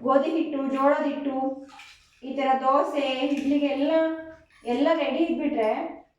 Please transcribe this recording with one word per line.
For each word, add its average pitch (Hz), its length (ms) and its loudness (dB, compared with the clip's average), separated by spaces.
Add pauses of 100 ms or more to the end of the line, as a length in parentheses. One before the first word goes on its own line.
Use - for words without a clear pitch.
ಗೋಧಿ 277 260 4
ಹಿಟ್ಟು, 294 380 -2
ಜೋಳದ 285 380 2
ಹಿಟ್ಟು, 269 640 -4 (560)
ಈ 262 120 -8
ಥರ 269 120 0 (140)
ದೋಸೆ, 269 640 0
ಇಡ್ಲಿಗೆಲ್ಲ 285 640 0 (760)
ಎಲ್ಲ 262 280 2
ರೆಡಿ 285 240 0
ಇದ್ಬಿಟ್ರೆ 285 880 -2 (160)